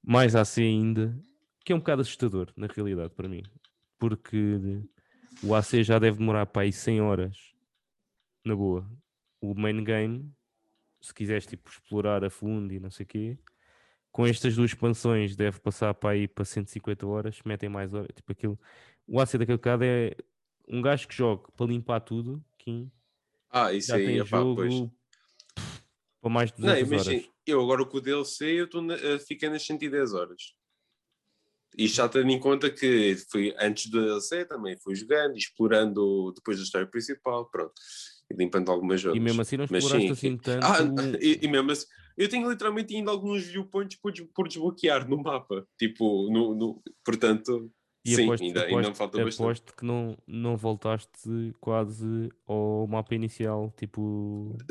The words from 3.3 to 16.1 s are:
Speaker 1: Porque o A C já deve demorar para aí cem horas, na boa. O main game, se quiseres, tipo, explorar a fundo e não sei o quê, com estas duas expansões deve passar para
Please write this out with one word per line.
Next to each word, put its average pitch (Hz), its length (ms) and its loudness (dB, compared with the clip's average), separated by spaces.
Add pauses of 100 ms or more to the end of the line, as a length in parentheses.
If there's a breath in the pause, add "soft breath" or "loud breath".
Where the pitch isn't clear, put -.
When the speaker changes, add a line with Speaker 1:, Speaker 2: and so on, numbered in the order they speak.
Speaker 1:
Porque 107 600 -2 (840 soft breath)
o 101 140 2
A 110 60 6
C 117 200 4
já 113 160 6
deve 110 200 4
demorar 107 280 2
para 101 160 -2
aí 101 100 2
cem 110 280 0
horas, 98 520 -2 (920)
na 110 100 0
boa. 98 340 -2 (520)
O 101 160 -4
main 107 260 0
game, 113 500 -2 (680)
se - 120 -20
quiseres, 104 340 -4
tipo, - 220 -16
explorar 104 560 -2
a 95 60 -2
fundo 104 420 -6
e 98 60 -8
não 95 120 -12
sei - 140 -14
o - 40 -20
quê, 113 300 -8 (760 soft breath)
com 120 120 2
estas 117 300 2
duas 117 160 4
expansões 113 640 0
deve 101 240 0
passar 104 360 -2
para - 160 -2